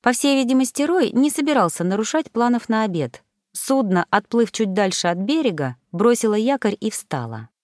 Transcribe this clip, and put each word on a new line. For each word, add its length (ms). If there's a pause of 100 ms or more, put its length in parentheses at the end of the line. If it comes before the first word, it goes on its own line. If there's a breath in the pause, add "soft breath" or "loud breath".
По 120
всей 240
видимости, 460
Рой 300
не 160
собирался 560
нарушать 460
планов 400
на 140
обед. 380 (300)
Судно, 560
отплыв 440
чуть 200
дальше 360
от 100
берега, 580 (160)
бросило 400
якорь 480
и 100
встало. 600 (140)